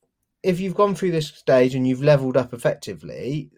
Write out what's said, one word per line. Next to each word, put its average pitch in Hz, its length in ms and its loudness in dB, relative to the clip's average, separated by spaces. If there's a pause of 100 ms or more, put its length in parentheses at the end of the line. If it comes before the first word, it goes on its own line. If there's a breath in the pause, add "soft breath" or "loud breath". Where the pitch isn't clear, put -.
(440)
if 180 160 0
you've 185 160 -6
gone 208 180 2
through 185 180 -2
this 160 180 -2
stage 127 440 2
and 131 140 0
you've 131 160 -2
leveled 135 320 4
up 123 180 0
effectively, 107 1040 -8